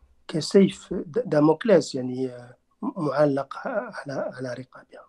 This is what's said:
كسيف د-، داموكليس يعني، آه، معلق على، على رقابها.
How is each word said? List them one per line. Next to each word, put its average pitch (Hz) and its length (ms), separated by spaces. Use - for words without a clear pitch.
كسيف - 680
د-، - 340
داموكليس 156 640
يعني، 127 340
آه، 123 280
معلق 143 840
على، 240 680
على 131 160
رقابها. - 600